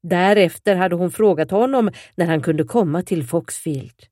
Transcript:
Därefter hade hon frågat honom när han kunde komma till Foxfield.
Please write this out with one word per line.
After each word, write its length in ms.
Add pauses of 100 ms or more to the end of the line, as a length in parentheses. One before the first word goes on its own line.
Därefter 720
hade 200
hon 160
frågat 400
honom 400 (240)
när 100
han 160
kunde 220
komma 380
till 220
Foxfield. 880